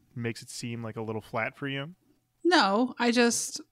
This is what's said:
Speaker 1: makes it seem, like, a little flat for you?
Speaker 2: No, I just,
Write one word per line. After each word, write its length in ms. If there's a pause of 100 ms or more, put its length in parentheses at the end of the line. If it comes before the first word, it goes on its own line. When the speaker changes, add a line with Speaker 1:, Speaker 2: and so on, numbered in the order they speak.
(140)
Speaker 1:
makes 280
it 80
seem, 320
like, 140
a 60
little 200
flat 340
for 100
you? 280 (500)
Speaker 2:
No, 540
I 120
just, 500 (100)